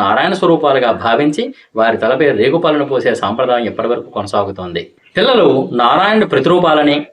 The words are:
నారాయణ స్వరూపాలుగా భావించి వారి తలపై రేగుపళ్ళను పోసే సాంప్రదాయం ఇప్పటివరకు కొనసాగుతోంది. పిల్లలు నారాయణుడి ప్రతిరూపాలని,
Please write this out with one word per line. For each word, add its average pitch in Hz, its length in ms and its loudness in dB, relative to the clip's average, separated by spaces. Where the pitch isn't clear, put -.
నారాయణ 123 400 0
స్వరూపాలుగా 147 500 2
భావించి 147 400 0
వారి 110 260 2
తలపై 131 260 2
రేగుపళ్ళను 151 500 0
పోసే 123 240 0
సాంప్రదాయం 120 560 -2
ఇప్పటివరకు 117 400 -4
కొనసాగుతోంది. 98 760 -6
పిల్లలు 208 320 4
నారాయణుడి 190 460 2
ప్రతిరూపాలని, 156 680 2